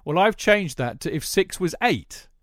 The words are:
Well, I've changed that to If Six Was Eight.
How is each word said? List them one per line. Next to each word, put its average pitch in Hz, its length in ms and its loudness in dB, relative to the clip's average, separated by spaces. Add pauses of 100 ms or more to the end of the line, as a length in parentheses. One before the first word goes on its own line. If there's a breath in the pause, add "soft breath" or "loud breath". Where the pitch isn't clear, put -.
Well, 147 120 -2
I've 214 200 4
changed 202 400 2
that 123 240 -4
to 160 120 -4
If 156 120 -4
Six - 340 0
Was 175 220 -2
Eight. - 480 -2 (140)